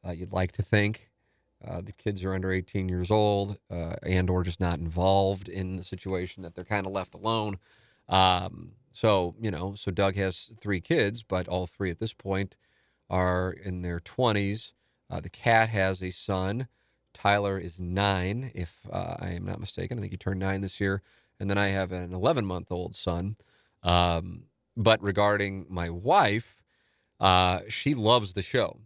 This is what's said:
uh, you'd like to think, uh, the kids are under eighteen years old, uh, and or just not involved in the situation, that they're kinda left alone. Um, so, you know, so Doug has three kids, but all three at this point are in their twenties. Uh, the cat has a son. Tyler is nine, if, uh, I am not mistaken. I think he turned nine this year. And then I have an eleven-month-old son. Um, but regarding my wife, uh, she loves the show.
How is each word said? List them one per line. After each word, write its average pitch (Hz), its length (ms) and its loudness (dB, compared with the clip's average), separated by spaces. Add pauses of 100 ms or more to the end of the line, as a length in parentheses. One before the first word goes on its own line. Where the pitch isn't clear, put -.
uh, 92 100 -8
you'd 87 200 -10
like 92 200 0
to - 100 -4
think, 104 480 0 (520)
uh, - 200 -8
the 98 100 -12
kids 98 320 -4
are 95 80 0
under 92 180 -2
eighteen 95 380 -2
years 90 220 0
old, 101 480 4 (120)
uh, 85 320 -6
and 92 280 2
or 90 120 2
just 87 160 -2
not 87 200 0
involved 95 720 2
in 92 260 -6
the 87 80 -10
situation, 92 580 -6
that 85 120 -14
they're 90 100 -12
kinda 98 240 -2
left 95 260 -6
alone. 107 440 -2 (500)
Um, 92 640 2 (180)
so, 95 480 2
you 110 120 -4
know, 95 240 -6
so - 160 -6
Doug 98 260 0
has 95 340 -4 (100)
three 98 200 -2
kids, 117 420 0
but 90 240 -4
all 92 200 -2
three 95 240 -4
at 82 80 -6
this 113 160 -6
point 98 420 -4 (540)
are 92 420 2
in 90 300 -8
their 87 180 -4
twenties. 104 720 -2 (380)
Uh, - 100 -6
the - 80 -12
cat 113 400 4
has 95 340 0
a 92 80 -4
son. 98 580 -2 (460)
Tyler 101 440 2
is 87 220 -10
nine, 98 760 0
if, - 260 -8 (120)
uh, 87 260 -4
I 92 120 -6
am 90 160 -6
not 90 120 -6
mistaken. 98 380 -8
I 113 60 -6
think 95 100 -8
he 92 60 -12
turned 98 200 -4
nine 95 220 -2
this 95 200 -6
year. 98 200 0 (400)
And 98 80 -2
then 98 80 0
I 101 120 4
have 95 220 -2
an 90 220 -8
eleven-month-old 92 800 -2
son. 90 420 -4 (460)
Um, 87 640 2 (280)
but 110 260 4
regarding 101 680 2
my 87 180 -2
wife, 113 720 0 (560)
uh, 92 500 6
she 139 260 -2
loves 107 400 4
the 98 80 -2
show. - 420 -2